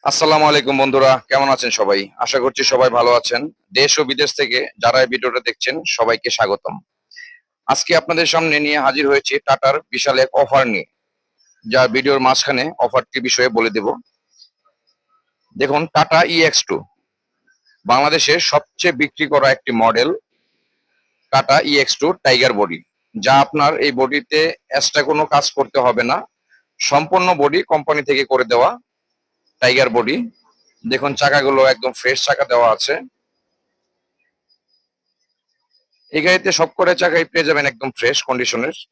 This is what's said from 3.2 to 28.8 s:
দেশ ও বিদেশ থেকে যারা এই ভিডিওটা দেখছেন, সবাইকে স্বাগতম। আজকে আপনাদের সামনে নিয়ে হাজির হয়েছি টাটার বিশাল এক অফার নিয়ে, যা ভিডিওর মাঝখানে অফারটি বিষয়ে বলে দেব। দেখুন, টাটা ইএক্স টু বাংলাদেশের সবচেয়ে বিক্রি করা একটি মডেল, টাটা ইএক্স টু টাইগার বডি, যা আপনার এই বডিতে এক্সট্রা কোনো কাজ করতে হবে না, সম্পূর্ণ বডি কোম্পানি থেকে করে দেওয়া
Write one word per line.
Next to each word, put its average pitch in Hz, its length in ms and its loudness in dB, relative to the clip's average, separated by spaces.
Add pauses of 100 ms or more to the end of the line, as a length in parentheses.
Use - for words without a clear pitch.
দেশ 139 220 2
ও - 100 0
বিদেশ 139 200 -2 (100)
থেকে 123 200 -2 (220)
যারা 120 220 2
এই 120 100 0
ভিডিওটা 123 340 -4
দেখছেন, 127 280 -6 (220)
সবাইকে 117 400 -2
স্বাগতম। 101 360 -4 (920)
আজকে 139 320 -2
আপনাদের 160 340 -2
সামনে 160 220 0 (100)
নিয়ে 147 200 -2
হাজির 139 260 0
হয়েছি 135 220 0 (140)
টাটার 139 280 0 (180)
বিশাল 131 300 -2
এক 131 60 0 (120)
অফার 135 220 2 (100)
নিয়ে, 87 140 -6 (760)
যা 127 160 0 (140)
ভিডিওর 135 320 2
মাঝখানে 131 360 0 (220)
অফারটি 127 320 -4 (100)
বিষয়ে 123 300 0
বলে 113 180 2
দেব। 107 120 -2 (1700)
দেখুন, 143 260 0 (140)
টাটা 156 240 2 (140)
ইএক্স 160 340 2
টু 95 100 -4 (1080)
বাংলাদেশের 143 540 2 (120)
সবচেয়ে 147 500 -2
বিক্রি 151 320 -4
করা 139 220 2
একটি - 160 -10 (120)
মডেল, 113 260 2 (1200)
টাটা 135 260 2 (120)
ইএক্স 143 300 0
টু 147 80 0 (180)
টাইগার 127 340 4
বডি, 85 200 -2 (360)
যা 123 180 0 (120)
আপনার 151 260 0 (140)
এই 139 140 0
বডিতে 139 420 -2 (360)
এক্সট্রা 143 320 -2
কোনো 156 140 0 (100)
কাজ 143 120 2 (120)
করতে 139 280 -2
হবে 117 260 0
না, 170 60 -2 (640)
সম্পূর্ণ 156 480 0 (140)
বডি 143 180 2 (120)
কোম্পানি 151 320 0
থেকে 139 300 0
করে 127 200 0
দেওয়া 131 180 4 (880)